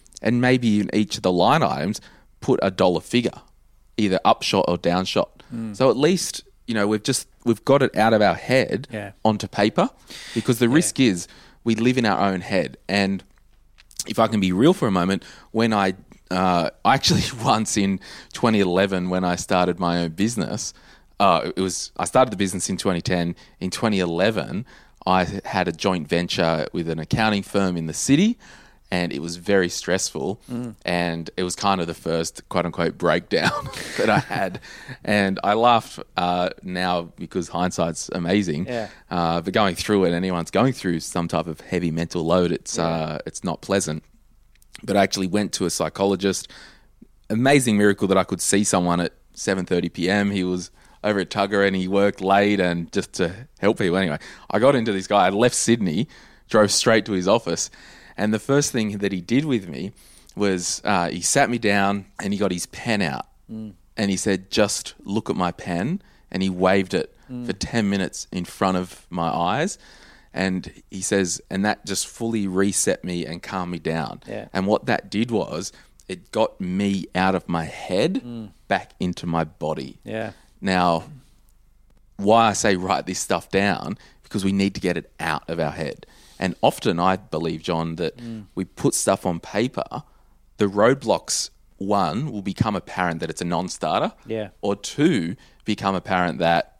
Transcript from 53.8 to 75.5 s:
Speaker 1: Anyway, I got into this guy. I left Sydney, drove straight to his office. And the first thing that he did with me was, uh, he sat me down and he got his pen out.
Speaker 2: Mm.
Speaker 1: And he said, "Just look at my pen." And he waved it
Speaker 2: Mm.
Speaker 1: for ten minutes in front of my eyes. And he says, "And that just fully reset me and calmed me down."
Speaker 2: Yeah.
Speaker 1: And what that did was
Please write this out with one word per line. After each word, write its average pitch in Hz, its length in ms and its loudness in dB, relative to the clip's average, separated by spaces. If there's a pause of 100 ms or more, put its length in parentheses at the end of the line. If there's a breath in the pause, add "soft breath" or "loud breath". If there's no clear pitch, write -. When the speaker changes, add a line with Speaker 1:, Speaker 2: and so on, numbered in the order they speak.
Speaker 1:
Anyway, 85 200 0 (320 loud breath)
I - 100 -2
got 139 160 6
into 113 160 0
this 95 140 -2
guy. 101 220 4
I - 20 4
left 110 260 2
Sydney, 104 520 0 (420 loud breath)
drove 107 220 6
straight 113 340 4
to 113 60 -6
his 92 160 0
office. 98 420 2 (480 loud breath)
And 107 160 0
the 107 60 -2
first 143 320 0
thing 107 260 -2
that 98 140 -2
he 92 100 -4
did 127 240 0
with 110 240 -2
me 80 220 -8 (440 soft breath)
was, 95 480 -2
uh, 90 260 2
he 87 120 -6
sat 135 280 2
me 120 80 -2
down 101 480 0 (160)
and 101 120 -2
he 101 60 -4
got 98 120 0
his 90 140 -4
pen 107 360 -4
out. 71 260 -4 (240)
Speaker 2:
Mm. 110 220 -12 (220)
Speaker 1:
And 101 140 0
he 95 80 0
said, 95 320 -2
"Just - 440 0 (100)
look 101 260 -4
at - 60 -2
my 90 160 0
pen." 85 500 -4 (300 soft breath)
And 92 100 -4
he 95 80 0
waved 92 440 2
it - 200 -2 (180)
Speaker 2:
Mm. 123 140 -10
Speaker 1:
for 117 80 -6
ten 110 360 -2
minutes 98 420 -4
in 90 140 -4
front 95 320 0
of - 320 -8
my 87 200 -2
eyes. 104 480 -2 (560 loud breath)
And 92 380 -4 (200)
he 95 100 -10
says, 92 480 0
"And 98 160 -2
that - 200 -2
just - 220 -4
fully 113 400 -4
reset 95 560 0
me 87 220 -6
and 82 160 -10
calmed 90 300 -8
me 87 80 -8
down." 78 480 -6
Speaker 2:
Yeah. 107 260 -12
Speaker 1:
And 95 140 0
what 104 200 2
that 110 240 -2
did 117 200 -2
was 95 400 -4 (360 soft breath)